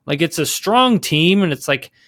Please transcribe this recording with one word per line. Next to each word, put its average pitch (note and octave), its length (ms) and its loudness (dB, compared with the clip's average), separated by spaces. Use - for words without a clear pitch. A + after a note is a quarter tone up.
Like, D3 160 -2
it's D#3+ 160 -2
a D3 80 -2
strong A#3 540 0
team, F3 420 2
and E3 100 0
it's - 160 -6
like, C#3 220 -4